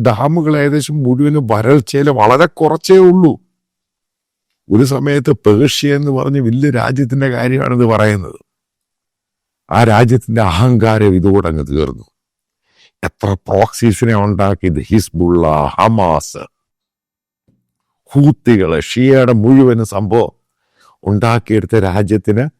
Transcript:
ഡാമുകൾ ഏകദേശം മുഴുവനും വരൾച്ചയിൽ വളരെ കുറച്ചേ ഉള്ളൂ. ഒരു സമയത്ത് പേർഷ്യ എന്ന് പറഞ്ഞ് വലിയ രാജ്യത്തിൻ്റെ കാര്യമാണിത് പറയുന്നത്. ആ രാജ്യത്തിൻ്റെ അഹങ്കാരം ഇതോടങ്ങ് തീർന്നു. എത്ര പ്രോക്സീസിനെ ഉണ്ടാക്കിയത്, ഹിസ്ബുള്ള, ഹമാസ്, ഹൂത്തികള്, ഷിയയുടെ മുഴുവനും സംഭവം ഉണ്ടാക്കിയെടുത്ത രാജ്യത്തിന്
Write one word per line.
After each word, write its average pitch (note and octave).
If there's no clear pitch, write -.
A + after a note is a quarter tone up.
ഡാമുകൾ D3
ഏകദേശം D3
മുഴുവനും C#3+
വരൾച്ചയിൽ C#3
വളരെ B2+
കുറച്ചേ D#3+
ഉള്ളൂ. F3
ഒരു A2
സമയത്ത് C#3+
പേർഷ്യ C#3
എന്ന് D3
പറഞ്ഞ് C#3
വലിയ C3
രാജ്യത്തിൻ്റെ C3
കാര്യമാണിത് B2
പറയുന്നത്. G#2
ആ -
രാജ്യത്തിൻ്റെ A#2
അഹങ്കാരം A2
ഇതോടങ്ങ് F2
തീർന്നു. C2+
എത്ര -
പ്രോക്സീസിനെ A2+
ഉണ്ടാക്കിയത്, F#2+
ഹിസ്ബുള്ള, F2
ഹമാസ്, F#2
ഹൂത്തികള്, A2+
ഷിയയുടെ B2+
മുഴുവനും B2
സംഭവം G#2
ഉണ്ടാക്കിയെടുത്ത G#2+
രാജ്യത്തിന് G#2